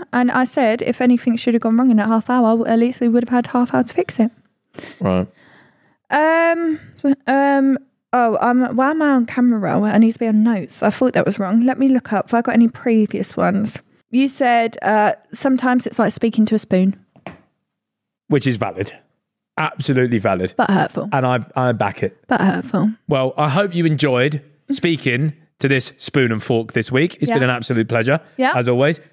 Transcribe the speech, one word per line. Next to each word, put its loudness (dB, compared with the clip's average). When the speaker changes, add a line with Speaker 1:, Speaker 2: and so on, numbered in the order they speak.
Speaker 1:
and 2
I 0
said 0
if -4
anything 2
should -2
have 2
gone 0
wrong 4
in 4
that 2
half 0
hour, 2
at 2
least 0
we 0
would 2
have -6
had 0
half -2
hour 2
to -14
fix -4
it. 0
Speaker 2:
Right. 0
Speaker 1:
Um, 0
um, 2
oh, 2
um, 0
why 0
am -2
I 2
on 2
camera 0
roll? 0
I 0
need 4
to -8
be -2
on 2
notes. -2
I 2
thought 0
that 0
was -4
wrong. 0
Let 0
me 2
look 0
up -2
if -14
I 2
got -2
any 6
previous -2
ones. -2
You 2
said, 0
uh, 2
"Sometimes 0
it's -12
like 2
speaking 0
to 0
a 2
spoon." 0
Speaker 2:
Which 0
is 0
valid. -6
Absolutely 0
valid. -2
Speaker 1:
But 0
hurtful. -2
Speaker 2:
And 0
I, 0
I 0
back -4
it. -4
Speaker 1:
But 0
hurtful. -2
Speaker 2:
Well, 0
I 0
hope -2
you 0
enjoyed 0
speaking -2
to 0
this -2
spoon 0
and -4
fork -2
this -2
week. 0
It's -2
Speaker 1:
Yeah. 0
Speaker 2:
been 2
an 2
absolute -2
pleasure, 0
Speaker 1:
Yeah. 0
Speaker 2:
as 0
always. 0